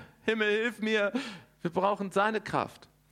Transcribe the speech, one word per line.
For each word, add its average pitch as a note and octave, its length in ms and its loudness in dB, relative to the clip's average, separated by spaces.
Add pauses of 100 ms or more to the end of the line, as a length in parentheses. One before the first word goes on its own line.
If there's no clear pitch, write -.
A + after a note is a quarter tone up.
(240)
Himmel, A3 240 2
hilf A3 320 0
mir. G#3 320 2 (480)
Wir E3+ 120 -4
brauchen G3 400 0
seine G#3 280 2
Kraft. - 480 -4 (240)